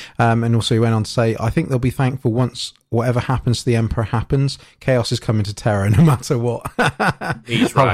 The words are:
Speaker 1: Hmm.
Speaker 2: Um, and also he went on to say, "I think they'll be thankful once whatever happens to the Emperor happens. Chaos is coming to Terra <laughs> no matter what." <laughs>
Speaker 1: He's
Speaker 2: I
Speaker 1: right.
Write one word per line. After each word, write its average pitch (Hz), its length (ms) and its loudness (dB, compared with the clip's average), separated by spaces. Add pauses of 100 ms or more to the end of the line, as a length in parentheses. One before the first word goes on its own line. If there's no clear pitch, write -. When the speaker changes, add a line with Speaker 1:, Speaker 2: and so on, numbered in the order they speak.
(180)
Speaker 1:
Hmm. - 60 0
Speaker 2:
Um, 117 200 2
and 117 120 2
also 113 200 0
he 110 40 2
went 113 160 2
on 107 80 0
to - 80 -8
say, 113 280 0
"I 110 120 -2
think 160 180 -2
they'll 131 100 0
be 120 120 -2
thankful 131 420 -2
once - 400 -4 (160)
whatever 117 300 0
happens 120 400 -2
to - 60 -8
the 120 100 2
Emperor 113 300 0
happens. 135 520 -2 (220)
Chaos 127 320 0
is 120 80 -2
coming 107 240 0
to 101 100 -6
Terra 104 360 0
<laughs> 110 80 4
no 165 60 8
matter 143 360 2
what." 117 240 -4 (100)
<laughs> - 720 -2
Speaker 1:
He's 233 300 0
Speaker 2:
I 139 100 4
Speaker 1:
right. 117 80 2